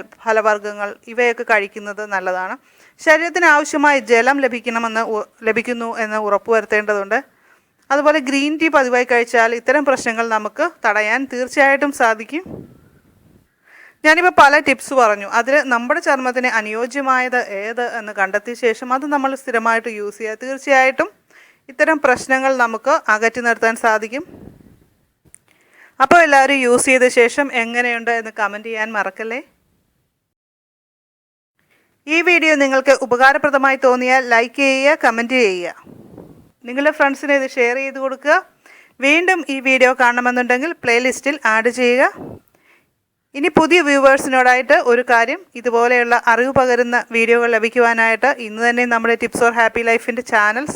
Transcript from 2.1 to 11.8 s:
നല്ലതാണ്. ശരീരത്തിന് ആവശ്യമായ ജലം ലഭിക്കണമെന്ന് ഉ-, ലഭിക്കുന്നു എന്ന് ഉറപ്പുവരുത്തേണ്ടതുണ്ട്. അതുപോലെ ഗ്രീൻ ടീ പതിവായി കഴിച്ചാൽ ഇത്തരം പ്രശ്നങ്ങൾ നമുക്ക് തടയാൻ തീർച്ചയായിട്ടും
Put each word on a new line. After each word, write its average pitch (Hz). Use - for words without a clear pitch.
നല്ലതാണ്. 185
ശരീരത്തിന് 330
ആവശ്യമായ 294
ജലം 254
ലഭിക്കണമെന്ന് 226
ഉ-, 214
ലഭിക്കുന്നു 233
എന്ന് 214
ഉറപ്പുവരുത്തേണ്ടതുണ്ട്. 208
അതുപോലെ 294
ഗ്രീൻ 277
ടീ 320
പതിവായി 247
കഴിച്ചാൽ 233
ഇത്തരം 277
പ്രശ്നങ്ങൾ 233
നമുക്ക് 214
തടയാൻ 214
തീർച്ചയായിട്ടും 269